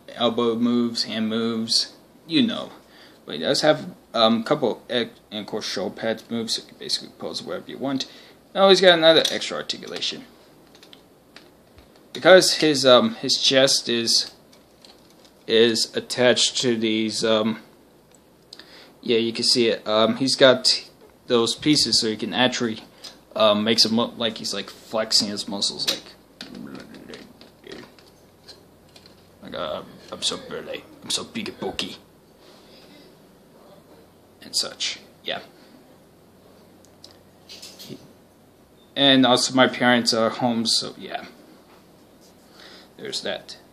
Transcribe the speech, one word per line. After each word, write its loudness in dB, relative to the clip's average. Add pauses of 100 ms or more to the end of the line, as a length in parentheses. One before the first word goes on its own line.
(160)
elbow 0
moves, 0
hand -4
moves, -2 (340)
you 2
know. -6 (540)
But -12
he -8
does -2
have, 2 (260)
um, 4
a -6
couple, -2
e-, -2 (240)
and -12
of -12
course, -8
shoulder -6
pads -6
moves, -6
so -8
you -20
can -20
basically -8
pose -10
wherever -12
you -14
want. -6 (480)
Now 4
he's 6
got 8
another 6
extra -6
articulation. -10 (1900)
Because 6
his, 2
um, 6
his -4
chest 2
is, -2 (1160)
is 2
attached 0
to -2
these, -2
um, 0 (1400)
yeah, 0
you -2
can -6
see 2
it. -4
Um, 2
he's -2
got 4 (380)
those 2
pieces 0
so -2
he -2
can -8
actually, 0 (540)
um, 4
makes 2
him 0
look 0
like -6
he's, -8
like, -10
flexing -2
his -8
muscles, -4
like, -6 (3500)
like, -14
uh, -8 (280)
"I'm -14
so -6
burly, -14 (180)
I'm -18
so -6
big -10
and -18
bulky," -8 (2500)
and -12
such, -6 (220)
yeah. -8 (3500)
And 6
also 2
my 6
parents 2
are 2
home, -2
so -2
yeah. -12 (1700)
There's -10
that. -10 (160)